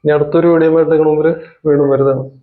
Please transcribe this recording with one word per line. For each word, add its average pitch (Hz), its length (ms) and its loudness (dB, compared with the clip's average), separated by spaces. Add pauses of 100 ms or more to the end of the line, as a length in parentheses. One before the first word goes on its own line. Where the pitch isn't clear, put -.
ഇനി 147 100 0
അടുത്തൊരു 151 400 0
വീഡിയോ 160 240 2
ആയിട്ട് 160 160 0
നിങ്ങളുടെ 156 160 2
മുമ്പിൽ 151 180 0 (380)
വീണ്ടും 143 260 0
വരുന്നതാണ്. 135 320 -2 (200)